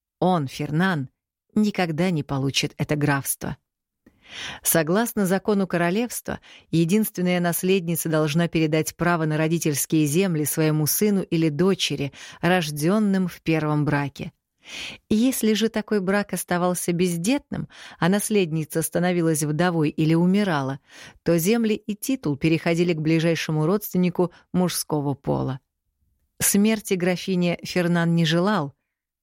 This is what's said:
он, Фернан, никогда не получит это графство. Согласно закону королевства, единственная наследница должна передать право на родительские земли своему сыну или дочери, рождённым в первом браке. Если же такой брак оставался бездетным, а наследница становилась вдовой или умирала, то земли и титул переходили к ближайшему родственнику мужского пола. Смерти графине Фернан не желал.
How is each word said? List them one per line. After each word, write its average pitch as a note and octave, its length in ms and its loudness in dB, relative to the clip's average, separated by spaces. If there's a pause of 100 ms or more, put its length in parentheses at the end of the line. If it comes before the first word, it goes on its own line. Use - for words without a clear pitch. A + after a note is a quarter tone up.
(200)
он, E3+ 280 2
Фернан, D3+ 640 -2 (460)
никогда F#3 540 0
не D3+ 140 0
получит C#3 540 -2
это D3+ 180 -2
графство. C#3+ 640 -2 (1080)
Согласно F#3+ 600 0
закону F#3+ 420 0
королевства, F3+ 720 -2 (320)
единственная F3+ 680 2
наследница F3 720 0
должна D#3 380 2
передать D#3+ 480 0
право E3 300 0
на D#3 120 0
родительские D#3 680 0
земли D#3 400 0
своему D#3 400 0
сыну G3+ 360 0
или D#3+ 280 0
дочери, D3 600 0 (300)
рождённым F3+ 840 2
в - 140 -12
первом D3+ 440 0
браке. C#3+ 460 -4 (800)
Если A3 440 2
же G#3+ 160 0
такой G#3+ 300 -2
брак G3 340 -2
оставался F3+ 600 -2
бездетным, F3 720 -2 (300)
а E3 100 2
наследница E3+ 760 0
становилась E3 580 0
вдовой D#3+ 480 2
или D#3+ 240 2
умирала, E3+ 640 2 (440)
то E3+ 160 4
земли A3 340 2
и G#3 220 -6
титул D#3 420 -4
переходили E3+ 560 2
к D#3+ 80 -6
ближайшему D#3+ 640 0
родственнику F3+ 640 0 (220)
мужского D#3 640 -2
пола. C3 440 -4 (800)
Смерти G#3 540 2
графине F3+ 720 0
Фернан F3 500 0
не E3+ 120 2
желал. E3+ 500 0 (480)